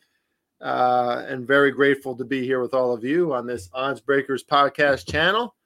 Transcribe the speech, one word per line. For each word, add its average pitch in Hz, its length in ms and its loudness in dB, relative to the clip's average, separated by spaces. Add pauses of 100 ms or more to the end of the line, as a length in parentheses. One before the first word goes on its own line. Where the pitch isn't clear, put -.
(640)
Uh, 123 640 0
and 131 180 -8
very 139 260 4
grateful 135 440 0
to 123 80 -8
be 127 220 -4
here 131 160 0
with 120 120 -4
all 127 200 2
of 110 100 -8
you 156 300 0
on 120 140 -4
this 120 260 -8
Odds 131 260 -4
Breakers 135 460 -2
podcast 143 680 2
channel 190 440 0 (100)